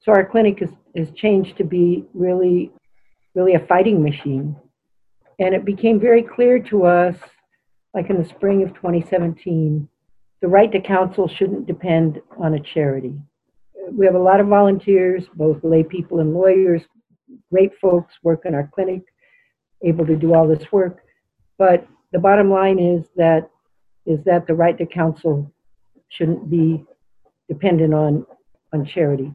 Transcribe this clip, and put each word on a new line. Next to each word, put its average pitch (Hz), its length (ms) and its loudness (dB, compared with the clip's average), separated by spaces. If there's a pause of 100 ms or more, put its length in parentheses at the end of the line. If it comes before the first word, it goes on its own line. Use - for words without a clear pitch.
So - 100 -2
our 196 180 4
clinic 214 320 0
is, 190 100 -6 (260)
is 160 160 -6
changed 196 460 -2
to 202 40 -4
be 175 420 0 (100)
really, 180 580 -2 (640)
really 185 180 2
a 156 120 0
fighting 190 360 2
machine. 143 540 -6 (840)
And 185 160 0
it 190 100 -4
became 202 360 0
very 233 240 4
clear 247 340 2 (120)
to 202 140 2
us, 175 300 2 (800)
like 185 160 -6
in 190 100 -2
the 165 80 -4
spring 196 360 -2
of 185 100 -10
twenty 175 280 -4
seventeen, 160 840 -4 (520)
the 185 80 -4
right 202 240 4
to 190 80 -2
counsel 185 480 -2
shouldn't 196 400 -6
depend 165 520 -2 (180)
on 160 160 -2
a 143 60 -4 (140)
charity. 135 400 -4 (720)
We 208 180 -2
have 180 100 4
a 180 140 2
lot 202 100 6
of 202 80 2
volunteers, 196 840 2
both 156 280 -2
lay 160 220 2
people 175 340 -8
and 156 160 -2
lawyers, 185 480 2 (680)
great 190 280 2
folks 175 340 0 (100)
work 165 220 0
in 165 80 -4
our 143 200 -6
clinic, 185 280 -6 (840)
able 165 220 0
to 156 100 0
do 165 180 0
all 160 140 4
this 156 240 -2
work. 185 300 -2 (560)
But 180 280 2 (260)
the 185 60 -2
bottom 196 320 2
line 190 280 0
is 175 280 0 (100)
that, 165 340 0 (560)
is 151 180 -4
that 175 220 0
the 165 80 -2
right 170 240 0
to 170 80 -6
counsel 156 680 -4 (560)
shouldn't 165 420 -6
be 160 340 0 (640)
dependent 160 460 0
on, 147 320 0 (460)
on 147 120 -4
charity. 143 500 -4